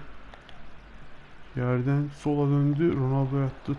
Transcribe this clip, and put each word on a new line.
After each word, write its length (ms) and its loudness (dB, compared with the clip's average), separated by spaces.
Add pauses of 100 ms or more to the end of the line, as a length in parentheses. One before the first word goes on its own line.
(1600)
Yerden 520 2 (100)
sola 320 2
döndü. 460 4
Ronaldo 440 2
yattı. 380 -2